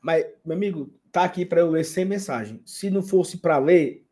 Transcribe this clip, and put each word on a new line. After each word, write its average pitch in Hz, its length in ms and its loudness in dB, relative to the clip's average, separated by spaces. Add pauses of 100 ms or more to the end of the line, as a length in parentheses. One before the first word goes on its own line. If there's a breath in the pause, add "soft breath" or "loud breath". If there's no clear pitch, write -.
mas, 160 240 0 (180)
meu 160 120 -6
amigo, 185 360 -4 (180)
tá - 140 2
aqui 180 220 -4
pra 170 140 2
eu 170 100 4
ler 160 140 0
sem 185 200 -4
mensagem. 127 640 -6
Se - 240 -8
não 190 120 0
fosse 185 360 0
pra 156 200 2
ler, 151 520 4